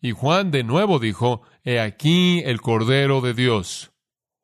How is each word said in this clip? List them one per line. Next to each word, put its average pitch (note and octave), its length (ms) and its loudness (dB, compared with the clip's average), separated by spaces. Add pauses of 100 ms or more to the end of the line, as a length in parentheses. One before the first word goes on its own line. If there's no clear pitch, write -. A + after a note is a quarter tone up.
y B2 100 -4
Juan E3 400 0
de C3+ 120 0
nuevo D#3+ 360 2
dijo, A2+ 420 -2 (220)
"He B2 160 -2
aquí E3+ 640 2
el A#2+ 160 -4
Cordero C3 600 0
de B2 120 -2
Dios". A2+ 580 -2 (520)